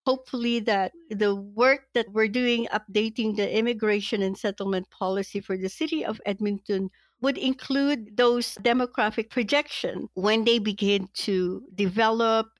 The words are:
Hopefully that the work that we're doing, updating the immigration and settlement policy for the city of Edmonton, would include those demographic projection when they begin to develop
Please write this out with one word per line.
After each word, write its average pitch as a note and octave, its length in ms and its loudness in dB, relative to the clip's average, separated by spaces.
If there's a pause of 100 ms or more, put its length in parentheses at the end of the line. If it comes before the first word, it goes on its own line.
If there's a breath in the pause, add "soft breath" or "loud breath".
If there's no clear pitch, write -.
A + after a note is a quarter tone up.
Hopefully A#3+ 540 0
that G3+ 320 0 (180)
the G3+ 240 2
work G#3+ 600 0
that A3+ 180 0
we're A3 160 2
doing, A#3+ 440 0
updating G#3+ 640 -2
the G3+ 200 0
immigration G#3+ 640 0
and F#3+ 140 -2
settlement G3 540 -4
policy F#3+ 500 -4
for F#3+ 160 -4
the F#3+ 120 -4
city D#4 360 -4
of A3 220 -6
Edmonton, G3 640 -2 (300 soft breath)
would C4+ 180 0
include C4 800 -2
those A#3+ 400 2
demographic A#3 760 0
projection - 840 -2
when G#3+ 300 2
they A#3 140 4
begin G3+ 560 0
to F#3 480 -2 (120)
develop A3 760 2 (120)